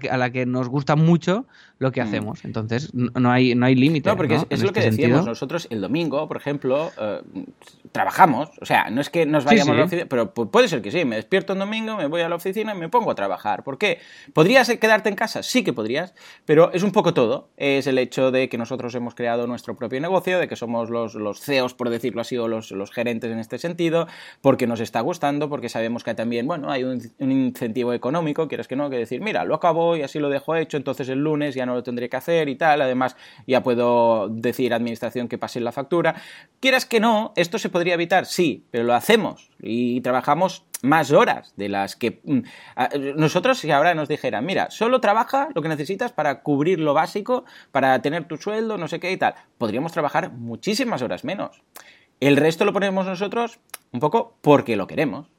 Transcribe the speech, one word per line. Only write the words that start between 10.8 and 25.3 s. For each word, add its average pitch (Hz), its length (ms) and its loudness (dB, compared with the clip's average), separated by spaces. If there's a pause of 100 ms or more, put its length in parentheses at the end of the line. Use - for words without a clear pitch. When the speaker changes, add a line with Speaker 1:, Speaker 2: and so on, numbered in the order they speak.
Speaker 2:
que 98 100 -8
sí. 165 140 0
Me 113 100 -2
despierto 190 380 -2
un 190 60 -4
domingo, 220 380 -6
me 156 100 -2
voy 170 140 -2
a 165 80 -2
la 170 60 -2
oficina 208 400 -4
y - 20 -8
me 165 120 -8
pongo 208 220 2
a - 40 -4
trabajar. - 480 -4
¿Por 135 140 -8
qué? 202 220 0 (340)
¿Podrías 226 440 6
quedarte 220 320 2
en 202 60 -2
casa? 214 280 -4
Sí 247 200 0
que 170 100 0
podrías, 120 400 -6 (320)
pero 160 280 6
es 180 100 0
un 202 80 0
poco 170 220 2
todo. 131 440 0
Es 139 300 0
el 131 100 2
hecho 131 340 0
de 131 180 2
que - 80 -6
nosotros 120 380 -8
hemos 120 200 -8
creado 120 320 -2
nuestro 120 280 -10
propio 123 260 -6
negocio, 180 380 0
de 151 80 0
que - 80 -8
somos 117 340 -4
los, 117 260 -4
los 104 240 -6
ceos, 127 340 0
por 120 160 -4
decirlo 117 320 -4
así, 123 160 -6
o 113 100 -2
los, 110 240 -6
los 98 200 -8
gerentes 117 400 -4
en 113 80 -6
este 113 180 -8
sentido, 170 500 -2 (340)
porque 127 260 4
nos 117 120 -2
está 113 220 -4
gustando, 147 480 -2